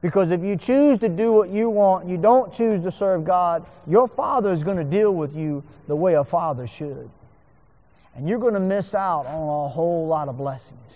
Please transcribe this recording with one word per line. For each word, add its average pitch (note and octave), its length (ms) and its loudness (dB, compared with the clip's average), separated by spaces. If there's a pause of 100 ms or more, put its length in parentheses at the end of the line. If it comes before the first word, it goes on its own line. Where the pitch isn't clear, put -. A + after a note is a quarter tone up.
Because F3 300 2
if F3 100 -2
you G3 140 -2
choose C4+ 420 4
to A3 100 0
do G#3+ 240 0
what G#3 160 4
you G#3+ 220 0
want, F#3+ 360 2
you F3+ 120 -4
don't A3+ 340 4
choose A3 300 0
to F#3 100 -4
serve F#3 320 0
God, F3 400 0 (220)
your G#3+ 200 4
Father G#3+ 460 -2
is D#3+ 100 -2
gonna F3 220 -4
deal G3+ 280 2
with D3+ 220 -4
you D3+ 280 -4 (260)
the D3 80 -2
way F3 180 2
a C#3+ 100 4
father D3+ 420 -4
should. C3+ 420 -12 (1040)
And C#3+ 140 -8
you're A#3 100 0
gonna G#3+ 220 0
miss F#3+ 340 -2
out F3+ 300 -2
on D3 420 -4
a - 20 -6
whole E3 380 -2
lot D3+ 220 -2
of B2 80 -10
blessings. C3 600 -12